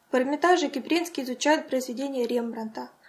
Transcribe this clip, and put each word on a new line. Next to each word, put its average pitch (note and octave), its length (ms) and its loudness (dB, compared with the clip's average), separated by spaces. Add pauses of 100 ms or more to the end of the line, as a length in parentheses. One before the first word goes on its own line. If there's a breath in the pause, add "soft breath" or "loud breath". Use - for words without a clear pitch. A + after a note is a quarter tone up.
(120)
В - 40 2
Эрмитаже D4 540 4
Кипренский D#4 540 -2
изучает D4 460 2
произведения B3+ 580 -2
Рембрандта, A3+ 640 -4 (180 soft breath)